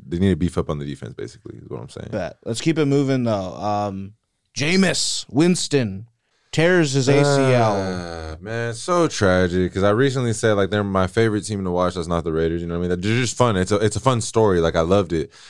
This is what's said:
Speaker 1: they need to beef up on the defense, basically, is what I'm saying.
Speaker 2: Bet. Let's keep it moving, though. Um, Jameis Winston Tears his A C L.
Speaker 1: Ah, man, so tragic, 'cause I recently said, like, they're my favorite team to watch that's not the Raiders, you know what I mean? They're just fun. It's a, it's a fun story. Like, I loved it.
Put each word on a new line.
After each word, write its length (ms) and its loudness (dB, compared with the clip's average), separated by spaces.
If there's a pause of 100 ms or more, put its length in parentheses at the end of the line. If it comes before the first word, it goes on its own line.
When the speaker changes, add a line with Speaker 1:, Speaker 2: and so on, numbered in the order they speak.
Speaker 1:
they 120 -6
need 120 4
to 40 2
beef 220 -2
up 120 -4
on 100 -4
the 60 -8
defense, 280 -12
basically, 440 -16
is 120 -20
what 120 -10
I'm 80 -16
saying. 220 -14
Speaker 2:
Bet. 340 -8
Let's 160 -6
keep 180 0
it 60 2
moving, 380 2
though. 320 -2
Um, 580 -4 (440)
Jameis 720 0
Winston 800 0 (440)
Tears 420 4
his 160 2
A 140 6
C 180 4 (120)
L. 220 4
Speaker 1:
Ah, 640 -6
man, 320 -6
so 340 0
tragic, 640 2
'cause 100 -2
I 80 4
recently 420 0
said, 200 2
like, 180 0
they're 120 0
my 240 0
favorite 340 0
team 220 -6
to 80 -4
watch 240 0
that's 120 -6
not 160 -2
the 80 -4
Raiders, 300 0
you 60 -8
know 120 -6
what 60 -2
I 40 -2
mean? 120 -2
They're 200 0
just 160 -4
fun. 200 2
It's 140 0
a, 60 2
it's 180 0
a 40 -4
fun 220 0
story. 400 2
Like, 140 2
I 60 2
loved 320 2
it. 180 -2 (180)